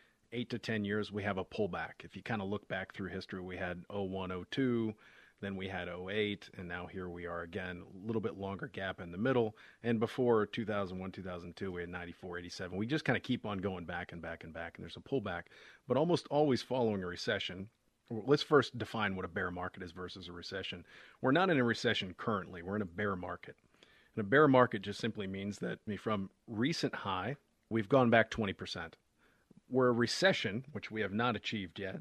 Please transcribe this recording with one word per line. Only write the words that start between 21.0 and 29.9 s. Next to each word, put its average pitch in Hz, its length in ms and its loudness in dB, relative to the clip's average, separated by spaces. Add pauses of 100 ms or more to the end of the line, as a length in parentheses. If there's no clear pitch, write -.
We're 131 120 4
not 180 180 6
in 156 80 6
a 123 60 6
recession 110 520 2
currently. 90 460 -2
We're 95 140 -2
in 107 60 0
a 98 40 -2
bear 98 280 -2
market. 87 420 -8 (600)
And 110 80 0
a 98 40 -4
bear 143 200 10
market 123 320 8
just 98 200 -6
simply 107 260 -2
means 98 320 -4
that, - 280 -4
I 110 40 -6
mean, 98 80 -2
from 101 320 -2 (180)
recent 123 460 0
high, 104 420 -4 (320)
we've 107 220 0
gone 131 180 8
back 113 220 8
twenty 101 240 -2
percent. 85 420 -10 (720)
Where 127 200 4
a 123 40 6